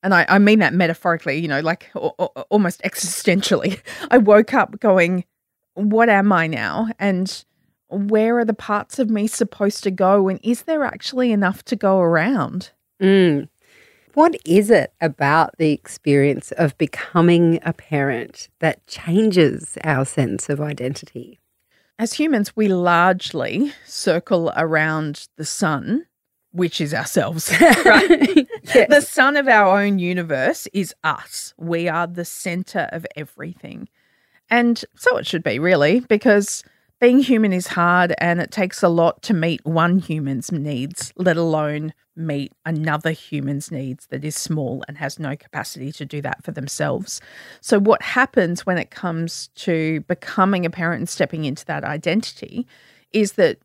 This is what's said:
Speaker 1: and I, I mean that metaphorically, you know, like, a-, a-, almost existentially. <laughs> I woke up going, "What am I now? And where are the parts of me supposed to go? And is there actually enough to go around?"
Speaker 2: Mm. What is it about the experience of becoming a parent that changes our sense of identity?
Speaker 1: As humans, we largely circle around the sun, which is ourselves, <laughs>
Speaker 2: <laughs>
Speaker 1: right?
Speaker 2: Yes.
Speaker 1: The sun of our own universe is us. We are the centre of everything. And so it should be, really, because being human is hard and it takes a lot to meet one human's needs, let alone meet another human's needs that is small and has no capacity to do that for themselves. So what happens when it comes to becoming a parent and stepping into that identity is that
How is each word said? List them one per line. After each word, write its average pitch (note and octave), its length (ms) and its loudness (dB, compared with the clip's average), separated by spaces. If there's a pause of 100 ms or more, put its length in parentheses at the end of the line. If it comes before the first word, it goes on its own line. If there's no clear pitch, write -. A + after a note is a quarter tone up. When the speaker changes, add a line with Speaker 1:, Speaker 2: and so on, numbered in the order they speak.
Speaker 1:
and F#3+ 120 0
I, E3+ 140 4
I G3 100 6
mean G#3 220 6
that D#3+ 140 2
metaphorically, E3 640 0
you E3 100 -4
know, C#3+ 120 -2
like, D#3 340 -4
a-, - 240 -4
a-, F#3+ 60 0 (260)
almost F#3+ 320 0
existentially. - 960 -2 (160)
<laughs> - 140 -10
I B3+ 80 6
woke G#3 360 6
up G#3+ 260 0
going, F#3 440 2 (500)
"What G#3+ 340 2
am G3+ 240 4
I E3 140 2
now? C3 420 -4 (100)
And F#3+ 460 -4 (460)
where G#3+ 480 0
are A#3 60 0
the A3 100 -2
parts - 440 -8
of A#3+ 120 0
me G#3+ 160 -2
supposed - 560 -4
to G3+ 80 -2
go? F#3+ 380 2
And F#3+ 140 -4
is A#3 200 -2
there D#4 220 -2
actually B3+ 480 -2
enough G3+ 340 0
to A#3+ 100 -2
go F#3+ 240 2
around?" F3 680 0 (320)
Speaker 2:
Mm. F#3 460 4 (680)
What D#4 200 6 (100)
is G3 260 4
it F#3 300 4
about D3+ 580 2
the D#3 120 2
experience C#3+ 840 0
of D#3 260 0
becoming E3+ 840 2
a E3 100 -4
parent C#3 760 -6 (100)
that - 300 -4
changes F3 960 0
our C3+ 200 0
sense - 440 -4
of C#3+ 120 -4
identity? C#3 760 -10 (640)
Speaker 1:
As A3+ 140 -4
humans, C#4+ 420 0
we G#3+ 120 2
largely F3 1040 0 (140)
circle E3+ 680 -2
around D#3 800 -2
the D#3 80 -10
sun, F#3+ 600 -4 (440)
which E3+ 300 -4
is D3 120 -4
ourselves, D#3+ 580 -4
<laughs> - 60 0
Speaker 2:
<laughs> - 40 2
Speaker 1:
right? E4 880 6 (160)
Speaker 2:
Yes. A#3 240 4
Speaker 1:
The C#4+ 140 6
sun C#4+ 340 0
of C#4 100 0
our G3+ 340 6
own G3+ 200 0
universe F3 720 -2
is F#3+ 200 -4 (120)
us. - 520 -6
We E3+ 320 -4
are E3+ 200 -4
the F3 160 -10
centre F3+ 640 -8
of E3 240 -12
everything. - 760 -16 (600)
And A#3+ 340 0 (120)
so - 220 0
it - 80 -6
should E3+ 180 -6
be, A2+ 160 -2
really, E3+ 400 4
because G#3 640 2 (360)
being B3 200 6
human A3 320 2
is F3+ 160 -4
hard F3 500 2
and F3 220 0
it - 100 -6
takes F#3+ 320 -4
a F#3+ 60 4
lot E3+ 340 2
to A3 120 0
meet E3 300 -2
one E3 360 0
human's C#3 500 -6
needs, D3 640 -8
let F3 200 0
alone D#3 560 -4 (240)
meet D3+ 360 -6 (140)
another D#3 460 -4
human's C#3+ 580 -8
needs C3+ 380 -12
that C#3 160 -10
is D3+ 100 -8
small C3+ 540 -6
and D3 100 -18
has C#3+ 220 -10
no D3 160 -8
capacity - 560 -12
to - 120 -14
do D3 160 -10
that C#3+ 220 -10
for - 80 -12
themselves. C#3 720 -8 (400)
So - 180 0
what G3+ 240 2
happens F#3 640 -2
when F3+ 100 0
it - 140 -6
comes E3 640 -8
to D#3+ 540 -2
becoming F#3 580 0
a E3 40 -2
parent E3 280 -4
and F3 100 -6
stepping D#3 360 -4
into D3 220 -8
that D3 180 -8
identity F3+ 840 -6 (460)
is G#3 220 0
that E3 300 2